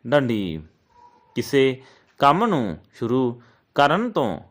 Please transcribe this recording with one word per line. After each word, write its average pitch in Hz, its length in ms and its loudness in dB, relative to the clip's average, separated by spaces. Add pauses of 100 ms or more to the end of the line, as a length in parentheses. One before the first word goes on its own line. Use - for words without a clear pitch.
ਡੰਡੀ, 110 540 0 (720)
ਕਿਸੇ 131 460 0 (380)
ਕੰਮ 156 260 4
ਨੂੰ 117 320 -2 (160)
ਸ਼ੁਰੂ 123 480 -4 (340)
ਕਰਨ 165 360 2
ਤੋਂ 113 280 -4 (120)